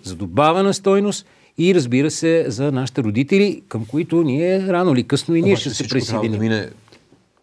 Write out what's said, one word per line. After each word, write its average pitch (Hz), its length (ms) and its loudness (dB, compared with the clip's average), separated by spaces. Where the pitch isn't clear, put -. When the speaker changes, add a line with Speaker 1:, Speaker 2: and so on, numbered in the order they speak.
Speaker 1:
за 95 120 -14
добавена 151 580 2
стойност – 196 520 0
и, 180 180 4
разбира 135 360 2
се, 165 360 0
за 135 240 -2
нашите 131 320 -4
родители, 139 640 0
към 110 180 -8
които 160 380 -2
ние 175 440 0
рано 180 260 2
или 123 100 2
късно 143 320 -2
и 165 60 4
ние 190 120 4
Speaker 2:
Обаче - 80 2
Speaker 1:
ще - 80 -6
се 117 60 -8
Speaker 2:
всичко 110 140 -6
трябва 120 160 -2
да 110 160 -4
Speaker 1:
присъединим. 110 180 -2
Speaker 2:
мине 110 300 -2